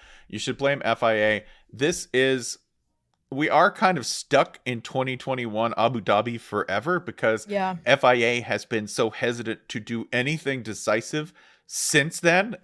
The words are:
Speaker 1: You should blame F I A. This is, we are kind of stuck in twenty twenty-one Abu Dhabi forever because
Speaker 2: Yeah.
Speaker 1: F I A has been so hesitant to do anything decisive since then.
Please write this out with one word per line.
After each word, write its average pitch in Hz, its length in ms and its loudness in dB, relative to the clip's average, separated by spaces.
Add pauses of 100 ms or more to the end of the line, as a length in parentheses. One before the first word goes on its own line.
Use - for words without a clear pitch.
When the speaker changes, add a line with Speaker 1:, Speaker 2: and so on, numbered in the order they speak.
(300)
Speaker 1:
You 107 120 -10
should 127 180 -6
blame 139 260 -2
F 113 200 0
I 113 100 4
A. 107 300 2 (280)
This 151 400 -2
is, 131 460 0 (720)
we 139 180 -2
are 170 220 6
kind 190 280 2
of 117 80 -8
stuck - 600 0
in 120 160 -4
twenty 131 340 -4
twenty-one 117 600 -2
Abu 120 240 2
Dhabi 110 400 2
forever 107 580 -2
because 113 500 -2
Speaker 2:
Yeah. 190 280 -2 (100)
Speaker 1:
F 131 160 4
I 127 120 6
A 120 260 2
has 110 240 -4
been 107 240 -4
so 113 220 0
hesitant 117 580 -4
to - 100 -8
do 113 340 -8
anything 135 520 -2
decisive 113 680 -2 (340)
since - 520 0
then. 185 460 2